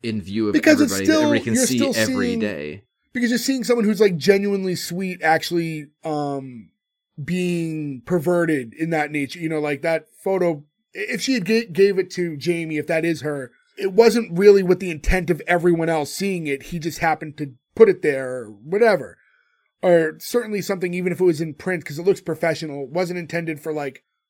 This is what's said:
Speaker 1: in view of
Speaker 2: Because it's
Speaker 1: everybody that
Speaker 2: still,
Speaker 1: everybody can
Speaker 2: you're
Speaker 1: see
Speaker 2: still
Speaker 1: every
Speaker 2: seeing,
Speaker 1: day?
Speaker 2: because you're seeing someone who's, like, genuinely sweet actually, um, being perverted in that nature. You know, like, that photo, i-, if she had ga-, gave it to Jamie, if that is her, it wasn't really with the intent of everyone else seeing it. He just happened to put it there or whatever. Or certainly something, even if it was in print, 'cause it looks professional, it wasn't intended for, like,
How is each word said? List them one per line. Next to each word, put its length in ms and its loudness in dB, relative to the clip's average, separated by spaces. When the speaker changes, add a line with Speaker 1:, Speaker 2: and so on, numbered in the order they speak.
Speaker 1:
in 180 -4
view 260 -2
of 60 -2
Speaker 2:
Because 280 4
it's 120 2
Speaker 1:
everybody 140 -2
that 60 4
Speaker 2:
still, 140 2
Speaker 1:
everybody 180 2
can 100 -2
Speaker 2:
you're 100 4
Speaker 1:
see 120 0
Speaker 2:
still 180 0
Speaker 1:
every 320 0
Speaker 2:
seeing, 120 -2
Speaker 1:
day? 440 -6
Speaker 2:
because 160 -2
you're 100 0
seeing 240 -2
someone 220 2
who's, 160 2
like, 160 4
genuinely 580 2
sweet 460 -8
actually, 680 0
um, 680 -6
being 800 -4
perverted 680 0
in 180 -6
that 200 -2
nature. 280 -6
You 100 -4
know, 100 -2
like, 240 -4
that 220 -2
photo, 400 0
i-, 180 -8
if 80 -6
she 120 0
had 120 0
ga-, 220 2
gave 320 4
it 120 -4
to 260 -4
Jamie, 400 -4
if 100 -6
that 180 0
is 160 -2
her, 300 -6
it 140 -2
wasn't 440 6
really 260 8
with 160 4
the 100 -6
intent 400 0
of 180 0
everyone 400 2
else 240 -2
seeing 360 -4
it. 160 -4
He 160 -8
just 200 -8
happened 380 -2
to 160 -8
put 140 10
it 120 0
there 420 -2
or 60 -16
whatever. 680 0
Or 340 4
certainly 460 -4
something, 320 -4
even 180 -2
if 80 -4
it 20 2
was 180 2
in 120 -6
print, 320 -6
'cause 140 -10
it 60 -6
looks 140 2
professional, 680 -4
it 40 -16
wasn't 300 -4
intended 400 -6
for, 120 -8
like, 320 -8